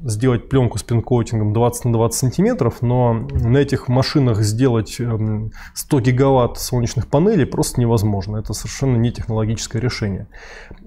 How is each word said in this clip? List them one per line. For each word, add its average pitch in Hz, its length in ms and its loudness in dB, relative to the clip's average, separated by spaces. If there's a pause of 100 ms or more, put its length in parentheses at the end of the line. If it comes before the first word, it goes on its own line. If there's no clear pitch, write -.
сделать 120 460 0
пленку 123 300 2
спин-коутингом 110 720 0
двадцать 117 320 0
на 120 80 2
двадцать 113 280 2
сантиметров, 165 600 0
но 123 320 2
на 117 460 0
этих 135 280 0
машинах 123 540 2
сделать, 110 580 2
эм, 110 540 -2 (220)
сто - 260 0
гигаватт 127 580 2
солнечных 120 480 -2
панелей 170 400 2
просто - 340 -2
невозможно. 107 580 0
Это 110 140 -8
совершенно - 440 -2
не 117 160 2
технологическое 110 680 -4
решение. 110 460 -4 (600)